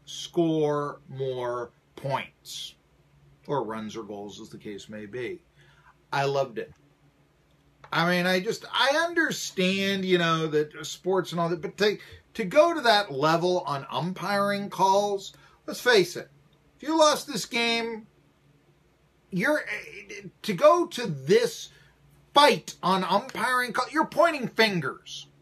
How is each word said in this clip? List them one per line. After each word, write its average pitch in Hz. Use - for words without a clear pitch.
"Score 147
more 123
points," -
or 135
runs 107
or 113
goals, 101
as 110
the 107
case 98
may 107
be. 113
I 139
loved 135
it. 95
I 170
mean, 180
I 185
just, 202
I 277
understand, 196
you 185
know, 160
that 151
sports 180
and 175
all 165
that, 165
but 175
to, 202
to 226
go 311
to 311
that 208
level 165
on 143
umpiring 202
calls, 196
let's -
face 233
it, -
if -
you 311
lost 302
this 247
game, 233
you're, 269
to 214
go 311
to 247
this 170
fight 269
on 185
umpiring 240
call, 254
you're 302
pointing 294
fingers. 180